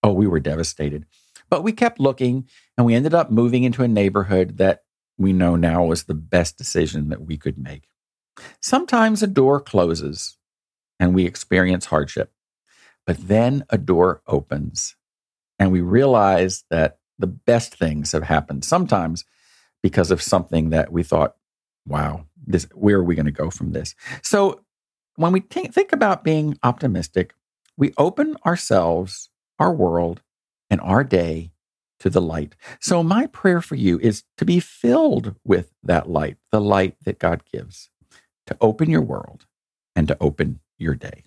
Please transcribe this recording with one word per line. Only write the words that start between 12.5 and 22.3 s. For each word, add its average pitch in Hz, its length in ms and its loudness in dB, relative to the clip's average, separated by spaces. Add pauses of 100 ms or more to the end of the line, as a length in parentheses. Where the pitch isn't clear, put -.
but 90 220 -6
then 120 420 2
a - 80 0
door 90 480 2
opens 73 680 -6 (600)
and 98 140 2
we 92 100 2
realize 98 880 2
that 80 300 0 (180)
the 92 120 -4
best - 480 -2
things 76 340 -4
have 78 140 -4
happened 76 400 -4
sometimes 92 600 -2 (600)
because 90 260 2
of 90 100 2
something 82 500 0
that 80 200 0
we 85 140 -2
thought, 78 320 -2 (500)
"Wow, 73 400 -6 (180)